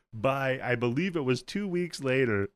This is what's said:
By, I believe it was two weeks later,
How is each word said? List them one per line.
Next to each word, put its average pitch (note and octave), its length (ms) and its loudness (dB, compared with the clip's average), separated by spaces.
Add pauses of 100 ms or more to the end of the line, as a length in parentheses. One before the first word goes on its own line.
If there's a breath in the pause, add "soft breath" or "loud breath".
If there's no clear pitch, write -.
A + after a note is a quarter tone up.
(140)
By, C3+ 480 0
I A#2+ 140 0
believe C3 400 0
it D#3 100 0
was B2+ 160 2
two G3+ 260 -6
weeks F3 360 -4
later, B2+ 520 2